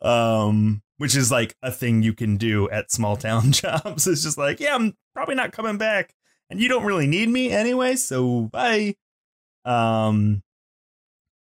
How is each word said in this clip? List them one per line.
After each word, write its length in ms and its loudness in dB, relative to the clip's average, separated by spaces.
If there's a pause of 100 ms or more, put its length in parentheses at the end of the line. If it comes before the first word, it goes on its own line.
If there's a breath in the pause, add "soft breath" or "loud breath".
Um, 800 2 (160)
which 180 -2
is, 140 0
like, 320 -2
a 100 -6
thing 300 0
you 100 2
can 240 -2
do 320 0
at 240 -6
small 240 -2
town 360 2
<laughs> 0 -
jobs. 540 -2
It's 180 0
just 120 -6
like, 240 -2
"Yeah, 140 0
I'm 200 -2 (200)
probably 220 -6
not 160 -4
coming 260 -6
back, 340 -2 (380)
and 100 -6
you 80 2
don't 160 2
really 220 0
need 240 2
me 200 0
anyway, 460 0
so 460 0
bye." 540 -2 (680)
Um, 760 2 (1040)